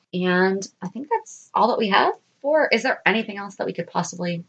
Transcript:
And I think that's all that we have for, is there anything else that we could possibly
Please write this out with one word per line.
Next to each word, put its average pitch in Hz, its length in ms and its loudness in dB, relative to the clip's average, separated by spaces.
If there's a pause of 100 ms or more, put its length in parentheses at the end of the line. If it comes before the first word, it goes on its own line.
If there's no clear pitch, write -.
(140)
And 185 500 2 (160)
I 185 80 -8
think 247 220 -14
that's - 440 -6
all 220 140 4
that 240 100 0
we 220 100 0
have 233 240 4 (280)
for, 294 300 2
is 226 140 2
there - 200 -2
anything 214 320 0
else 202 200 -12
that 196 100 -4
we 185 60 -6
could 170 160 -6
possibly 175 600 -6